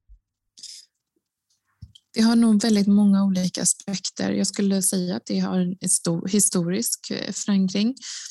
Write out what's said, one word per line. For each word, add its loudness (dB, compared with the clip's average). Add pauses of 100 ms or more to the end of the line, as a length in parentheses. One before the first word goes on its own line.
(2250)
Det -2
har 4
nog 6
väldigt 4
många 6
olika 0
aspekter. -4
Jag -2
skulle 0
säga -2
att -12
det -4
har -2
en -4
stor -2
historisk, -2
eh, -8
förankring. 0 (360)